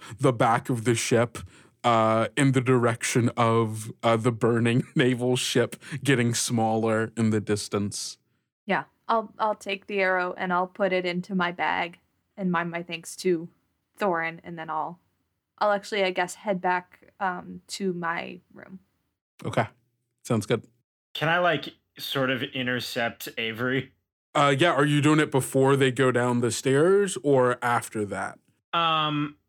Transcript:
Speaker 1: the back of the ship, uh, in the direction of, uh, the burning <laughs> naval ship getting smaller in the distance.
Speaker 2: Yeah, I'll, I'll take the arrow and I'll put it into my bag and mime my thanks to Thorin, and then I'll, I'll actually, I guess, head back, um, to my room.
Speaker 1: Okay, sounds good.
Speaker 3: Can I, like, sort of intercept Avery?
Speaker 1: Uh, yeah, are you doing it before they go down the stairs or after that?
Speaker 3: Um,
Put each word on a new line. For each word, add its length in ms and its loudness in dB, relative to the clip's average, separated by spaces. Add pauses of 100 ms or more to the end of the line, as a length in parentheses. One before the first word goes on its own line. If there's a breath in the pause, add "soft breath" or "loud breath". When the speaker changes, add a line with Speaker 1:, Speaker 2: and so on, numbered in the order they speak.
(200 loud breath)
Speaker 1:
the 120 4
back 380 0
of 160 -4
the 100 2
ship, 440 0 (440 soft breath)
uh, 440 2 (100)
in 140 4
the 100 2
direction 720 2
of, 560 0 (120)
uh, 120 6
the 160 0
burning 580 2
<laughs> 60 -12
naval 400 2
ship 400 0 (280 loud breath)
getting 300 2
smaller 840 0
in 140 2
the 100 2
distance. 760 -4 (500)
Speaker 2:
Yeah, 160 -2 (240)
I'll, 320 -2
I'll 160 -2
take 320 -10
the 120 -4
arrow 380 0
and 160 -2
I'll 140 0
put 260 -2
it 120 0
into 280 -4
my 180 0
bag 460 -4 (400)
and 140 -2
mime 180 -2
my 140 -8
thanks 340 -12
to 320 -2 (500)
Thorin, 440 -2
and 140 -14
then 120 -12
I'll, 300 -6 (580)
I'll 140 2
actually, 320 -2
I 80 0
guess, 240 -4
head 260 -4
back, 380 -4 (200)
um, 480 -8
to 260 -4
my 460 -8 (140)
room. 260 -20 (640)
Speaker 1:
Okay, 220 -2 (560)
sounds 240 -2
good. 160 -2 (500)
Speaker 3:
Can 160 -2
I, 100 2
like, 300 0 (300)
sort 320 -2
of 100 -2
intercept 960 -4
Avery? 540 -4 (420)
Speaker 1:
Uh, 240 4
yeah, 140 4
are 140 4
you 160 2
doing 180 4
it 100 2
before 460 4
they 160 4
go 200 2
down 300 2
the 100 0
stairs 720 2
or 420 4
after 420 -2
that? 340 -8 (340)
Speaker 3:
Um, 640 0 (140)